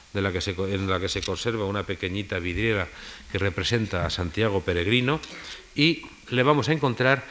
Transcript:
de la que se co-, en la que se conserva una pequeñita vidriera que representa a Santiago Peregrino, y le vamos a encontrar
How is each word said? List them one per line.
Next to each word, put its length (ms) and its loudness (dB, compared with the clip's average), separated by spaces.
de 80 0
la 100 0
que 80 -2
se 140 -4
co-, 140 -2
en 200 -2
la 120 2
que 80 -2
se 120 -2
conserva 460 -2
una 160 -2
pequeñita 560 -4
vidriera 500 0
que 60 -2
representa 680 0
a 40 0
Santiago 520 0
Peregrino, 580 2
y 320 2
le 120 4
vamos 260 6
a 40 4
encontrar 580 2